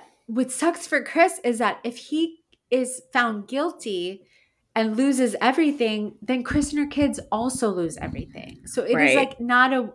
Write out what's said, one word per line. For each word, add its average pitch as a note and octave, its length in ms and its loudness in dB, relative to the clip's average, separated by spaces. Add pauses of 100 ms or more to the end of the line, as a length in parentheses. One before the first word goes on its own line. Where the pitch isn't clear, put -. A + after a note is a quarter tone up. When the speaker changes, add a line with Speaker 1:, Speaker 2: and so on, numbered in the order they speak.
(260)
Speaker 1:
what B3 260 -2
sucks - 340 -2
for C#4 160 0
Chris E4+ 420 2
is A#3+ 160 0
that G#3 220 0
if A#3+ 140 -8
he E4 440 -4 (300)
is B3+ 300 0 (140)
found A3 340 -2
guilty G3+ 760 -6 (480)
and A3 220 0
loses B3+ 440 2
everything, A#3+ 840 0
then B3+ 220 -2
Chris C#4+ 260 0
and D4 80 -4
her D4 80 0
kids C#4+ 320 0 (140)
also A#3 380 0
lose E3+ 260 -2
everything. - 720 -12
So - 180 -4
it - 60 0
is, A#3+ 40 4
Speaker 2:
Right. C4 220 6
Speaker 1:
like, - 240 0
not B3 320 4
a, B3 220 0